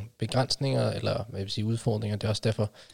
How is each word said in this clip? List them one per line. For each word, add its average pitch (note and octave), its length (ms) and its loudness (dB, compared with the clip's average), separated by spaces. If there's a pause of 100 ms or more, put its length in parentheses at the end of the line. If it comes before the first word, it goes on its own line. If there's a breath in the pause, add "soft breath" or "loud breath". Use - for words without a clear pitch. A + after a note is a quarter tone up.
(180)
begrænsninger, B2+ 720 2
eller G#2+ 380 -2
hvad G2 120 -6
jeg G2 40 -2
vil G2 80 -6
sige, G#2+ 120 0
udfordringer. A2 520 0
Det - 80 -2
er G#2+ 40 2
også G#2+ 160 0
derfor, G#2+ 260 2 (240 loud breath)